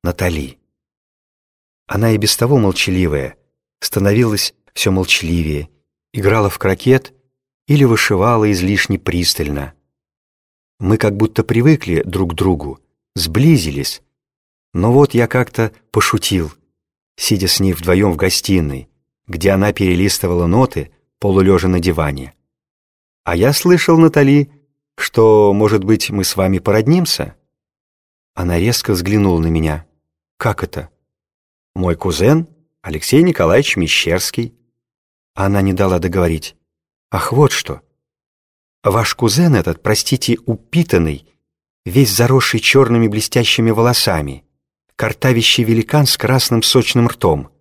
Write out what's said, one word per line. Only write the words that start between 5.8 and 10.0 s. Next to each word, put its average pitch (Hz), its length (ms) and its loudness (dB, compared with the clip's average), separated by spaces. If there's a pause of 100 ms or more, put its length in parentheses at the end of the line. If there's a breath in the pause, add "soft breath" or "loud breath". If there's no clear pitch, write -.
играла 104 360 2
в - 100 -8
крокет 123 540 0 (540)
или 143 160 4
вышивала 110 680 2
излишне 95 480 -2
пристально. 73 760 -4 (1040)